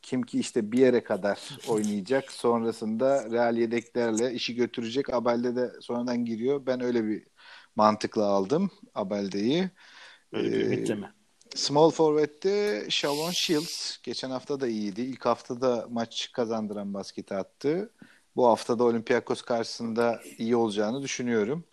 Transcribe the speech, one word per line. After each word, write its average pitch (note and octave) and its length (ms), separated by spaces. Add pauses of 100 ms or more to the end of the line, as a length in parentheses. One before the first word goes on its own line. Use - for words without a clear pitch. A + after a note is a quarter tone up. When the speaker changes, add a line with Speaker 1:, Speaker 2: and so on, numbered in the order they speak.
Speaker 1:
Kimki B2+ 380
işte A2 320
bir B2 60
yere B2+ 260
kadar G2+ 360 (280)
oynayacak. G#2+ 640
Sonrasında A#2 960
Real A#2 260
yedeklerle A#2 760
işi A#2 220
götürecek. A#2+ 600
Abalde A#2+ 420
de B2 140 (100)
sonradan A#2+ 440
giriyor. B2 420
Ben B2+ 140
öyle A#2+ 260
bir G#2+ 160 (540)
mantıkla G#2+ 500
aldım G2+ 440 (240)
Abalde'yi. A2+ 760 (640)
Speaker 2:
Öyle A2+ 200
bir A2 80
Speaker 1:
Ee, A2 40
Speaker 2:
ümit A2 240
deme. G#2 240 (420)
Speaker 1:
small D3 360
forward'te F#3+ 1000
Shavon D3+ 400
Shields. - 720
Geçen B2+ 280
hafta C3+ 300
da C3 80
iyiydi. G#2 320
İlk B2+ 260
hafta A#2+ 340
da B2 300
maç - 420
kazandıran G#2+ 640
basketi G2 400
attı. D#3 560 (460)
Bu B2 120
hafta A2+ 300
da B2 60
Olympiakos A#2 580
karşısında A#2 800 (180)
iyi A#2+ 180
olacağını A2+ 460
düşünüyorum. B2 680